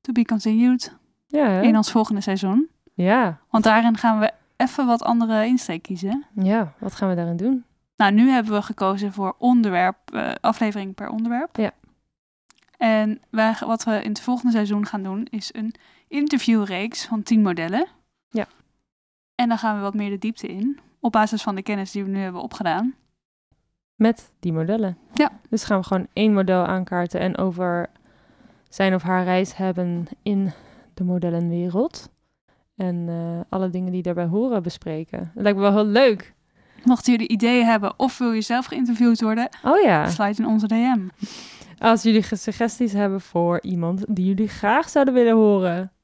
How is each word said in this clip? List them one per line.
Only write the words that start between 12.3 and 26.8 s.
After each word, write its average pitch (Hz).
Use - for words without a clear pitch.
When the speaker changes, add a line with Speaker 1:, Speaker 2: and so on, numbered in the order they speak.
Speaker 1:
En 214
wij, 220
wat 226
we 214
in 214
het 208
volgende 247
seizoen 208
gaan 202
doen, 190
is -
een 226
interviewreeks 226
van 214
tien 220
modellen. 180
Speaker 2:
Ja. 214
Speaker 1:
En 240
dan 226
gaan 220
we 202
wat 202
meer 208
de 196
diepte 214
in, 226
op 233
basis 214
van 202
de 190
kennis 196
die 202
we 196
nu 196
hebben 185
opgedaan. 196
Speaker 2:
Met -
die 175
modellen. 185
Speaker 1:
Ja. 302
Speaker 2:
Dus -
gaan 196
we 185
gewoon 190
één 214
model 185
aankaarten 175